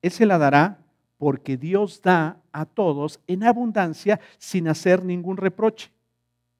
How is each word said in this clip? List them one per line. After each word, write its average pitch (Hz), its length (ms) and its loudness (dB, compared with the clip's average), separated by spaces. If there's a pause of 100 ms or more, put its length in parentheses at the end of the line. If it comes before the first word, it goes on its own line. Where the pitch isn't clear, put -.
Él 175 100 -2
se 226 140 2
la 190 140 4
dará 147 400 4 (400)
porque 135 380 -4
Dios 185 440 -4
da 170 400 0 (100)
a 156 140 -8
todos 151 640 -4
en 185 160 -4
abundancia 214 760 0 (200)
sin 170 280 -4
hacer 185 380 2
ningún 180 320 -6
reproche. 214 540 -2 (680)